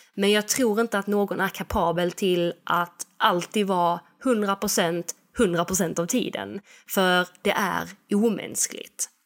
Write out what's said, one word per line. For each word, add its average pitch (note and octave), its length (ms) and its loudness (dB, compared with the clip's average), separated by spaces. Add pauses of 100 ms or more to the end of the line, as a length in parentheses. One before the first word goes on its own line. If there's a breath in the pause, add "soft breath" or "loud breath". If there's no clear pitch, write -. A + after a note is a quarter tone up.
(140 loud breath)
Men G3 160 2
jag G#3 180 2
tror A3+ 320 2
inte A3+ 180 0
att G3 80 -4
någon G3+ 340 0
är F#3+ 80 0
kapabel F3 640 0
till F3 400 0 (120)
att - 420 -2 (100)
alltid G3+ 500 0
vara F3 340 2 (220 soft breath)
hundra G#3 340 2
procent, F3 580 -2 (220)
hundra F3 280 2
procent F#3 340 -2
av E3+ 80 -2
tiden. - 540 -4 (280 loud breath)
För F3+ 400 2 (140)
det G#3 140 2
är E3+ 320 -2 (260)
omänskligt. - 960 -2 (180)